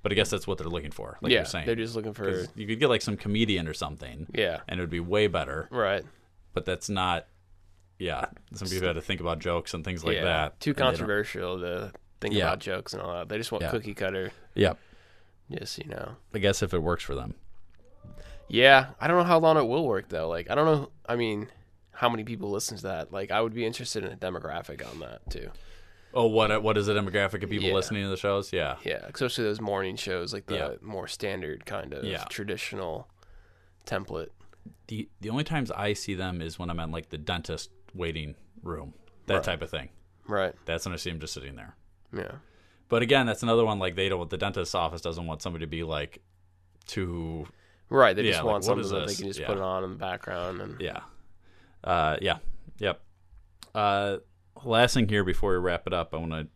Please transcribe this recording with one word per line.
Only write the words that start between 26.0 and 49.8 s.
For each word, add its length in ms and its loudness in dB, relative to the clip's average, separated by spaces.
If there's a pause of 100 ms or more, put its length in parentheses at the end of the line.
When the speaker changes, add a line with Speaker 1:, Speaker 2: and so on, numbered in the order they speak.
Speaker 1:
Oh, 140 6
what, 360 6
what 140 4
is 100 4
the 80 4
demographic 500 2
of 60 -6
people 180 0
Speaker 2:
Yeah. 60 4
Speaker 1:
listening 280 2
to 60 -2
the 80 -2
shows? 360 0
Yeah. 300 0
Speaker 2:
Yeah, 320 -4
especially 300 -2
those 160 0
morning 360 -2
shows, 360 -4
like 140 -10
the 100 -4
Speaker 1:
Yeah. 140 -2 (120)
Speaker 2:
more 240 -8
standard 600 -6
kind 280 -8
of 100 -8
Speaker 1:
Yeah. 200 -4
Speaker 2:
traditional 840 -8 (800)
template. 440 -6 (580)
Speaker 1:
The, 200 -8 (120)
the 100 -8
only 140 0
times 260 -2
I 220 0
see 220 -4
them 280 -4
is 160 -8
when 100 -6
I'm 120 -4
in, 100 -6
like, 200 -8
the 80 -10
dentist 520 -6 (240)
waiting 400 -4 (280)
room, 320 -10 (320)
that 100 0
Speaker 2:
Right. 80 0
Speaker 1:
type 180 -2
of 80 -8
thing. 200 -8 (360)
Speaker 2:
Right. 280 0 (100)
Speaker 1:
That's 200 -2
when 80 -4
I 40 -6
see 140 -6
'em 100 -6
just 120 -10
sitting 220 -10
there. 220 -18 (360)
Speaker 2:
Yeah. 200 -6 (560)
Speaker 1:
But 140 4
again, 240 6
that's 180 0
another 200 6
one, 140 2
like, 160 0
they 140 2
don't, 200 0
the 80 -4
dentist's 380 -2
office 260 0
doesn't 260 -4
want 160 -6
somebody 220 -6
to 60 -8
be, 140 -4
like, 380 -6 (640)
too 600 -6 (460)
Speaker 2:
Right, 220 8
they 80 0
Speaker 1:
Yeah, 80 4
Speaker 2:
just 140 2
Speaker 1:
like, 80 4
Speaker 2:
want 140 0
Speaker 1:
"What 120 4
is 80 -2
Speaker 2:
something 140 -2
that 0 -
they 120 -2
Speaker 1:
this?" 60 -4
Speaker 2:
can 100 -6
just 120 -6
Speaker 1:
Yeah. 80 -4
Speaker 2:
put 100 0
on 240 -2